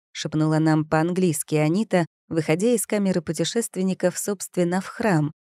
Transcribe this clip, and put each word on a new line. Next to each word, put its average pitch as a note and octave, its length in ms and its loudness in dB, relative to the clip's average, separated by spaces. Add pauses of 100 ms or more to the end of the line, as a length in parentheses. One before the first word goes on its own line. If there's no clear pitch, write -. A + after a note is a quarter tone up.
(120)
шепнула D#3 460 0
нам D#3 260 4
по-английски E3 720 0
Анита, E3 520 2 (220)
выходя E3 460 0
из - 120 -2
камеры F#3+ 360 0
путешественников, F3+ 960 -2
собственно, F3+ 640 -2
в F#3 60 -6
храм, D#3+ 460 0 (120)